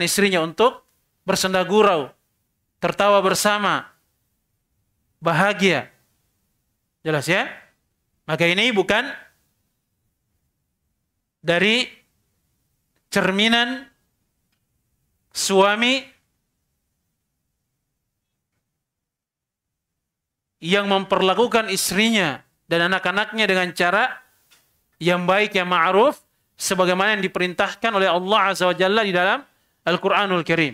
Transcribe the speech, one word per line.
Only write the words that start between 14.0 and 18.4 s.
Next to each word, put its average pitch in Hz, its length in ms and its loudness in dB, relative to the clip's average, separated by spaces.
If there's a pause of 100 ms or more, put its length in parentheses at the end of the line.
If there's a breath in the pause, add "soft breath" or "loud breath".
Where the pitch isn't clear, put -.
suami 208 720 0 (4000)